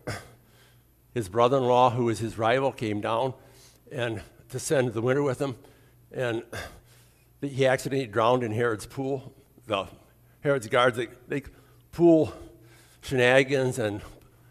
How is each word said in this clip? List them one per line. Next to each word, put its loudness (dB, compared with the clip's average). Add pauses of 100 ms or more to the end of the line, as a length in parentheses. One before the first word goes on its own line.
<clears throat> -18
His -6
brother-in-law, 4
who -2
was 0
his -6
rival, 0
came -6
down -2 (580)
and -6 (280)
to -10
spend 0
the -4
winter 2
with -2
him. -4 (560)
And -4 (500)
<clears throat> -20
he 0
accidentally 0
drowned 2
in -4
Herod's -2
pool. -8 (340)
The -4 (540)
Herod's -2
guards, 2
they, -6 (180)
they -6 (500)
pool 4 (720)
shenanigans 2
and -4 (480)